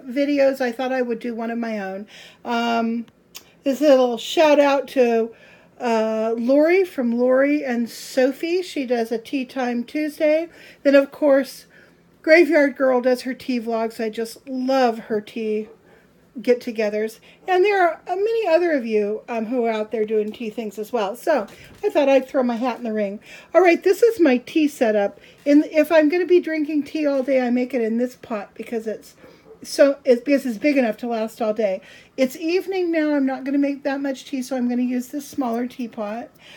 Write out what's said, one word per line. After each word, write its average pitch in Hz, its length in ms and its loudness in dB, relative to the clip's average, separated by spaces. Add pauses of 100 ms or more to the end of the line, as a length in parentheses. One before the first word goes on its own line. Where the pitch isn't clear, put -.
videos. 277 500 0
I 247 120 -2
thought 254 200 -4
I 262 120 0
would 233 160 -6
do 240 160 -8
one 226 160 -6
of 233 80 -6
my 226 180 -6
own. 196 300 -8 (360)
Um, 233 640 -2 (580)
this 269 160 0
little 262 380 4
shout 294 420 4
out 277 280 2
to, 233 480 2 (440)
uh, 220 560 -2
Lori 294 480 4
from 254 280 -4
Lori 262 520 2
and 240 240 -2
Sophie. 277 760 -2
She 285 240 -6
does 233 240 -2
a 226 80 -4
tea 262 260 -6
time 247 380 -4
Tuesday. 302 680 -2 (320)
Then, 277 140 4
of 277 160 4
course, 269 560 0 (560)
Graveyard 311 520 4
Girl 262 260 2
does 247 200 0
her 254 140 -8
tea 254 240 -6
vlogs. 226 440 -4
I 220 60 -4
just 226 400 -10
love 254 480 0
her 220 240 -6
tea 214 480 -6 (720)
get-togethers. 220 800 -2 (260)
And 370 200 4
there 403 200 2
are, 320 220 -2
uh, 370 80 -4
many 440 320 -2
other 330 240 2
of 269 140 -2
you, 214 420 -2
um, 226 200 -6
who 240 180 -2
are 226 40 0
out 214 220 -4
there 220 140 -2
doing 214 260 -2
tea 220 180 -10
things 214 300 -10
as 214 140 -10
well. 208 200 -2
So 247 320 -2 (380)
I 415 60 -2
thought 294 180 2
I'd 269 180 4
throw 277 160 -2
my 247 140 -2
hat 233 220 -4
in 240 80 -12
the 220 80 -6
ring. 208 260 -4 (340)
All 330 60 4
right, 339 240 4
this 381 180 2
is 453 160 4
my 269 200 4
tea 294 320 -2
setup. 208 500 0 (240)
In, 294 260 6
if 302 220 2
I'm 311 160 6
gonna 349 180 0
be 349 140 6
drinking 311 440 -2
tea 311 220 -4
all 277 160 0
day, 262 200 0
I 247 80 0
make 247 240 -2
it 254 80 -2
in 220 160 -2
this 247 180 -4
pot - 380 -12
because 220 340 -10
it's - 260 -10 (480)
so, 277 440 2
it's, 247 160 4
because 277 240 0
it's 233 120 -6
big 285 200 0
enough 226 200 0
to 240 100 -10
last 226 340 -6
all 214 120 0
day. 202 280 -4 (340)
It's 262 220 -2
evening 359 560 -2
now. 302 200 0
I'm 277 120 2
not 262 180 -4
gonna 277 140 -2
make 285 260 -2
that 277 160 -4
much 277 240 -6
tea, 262 180 -8
so 254 140 -6
I'm 240 140 -2
gonna 247 140 -2
use 247 260 -4
this 294 180 -10
smaller 240 400 -4
teapot. 226 600 -10 (280)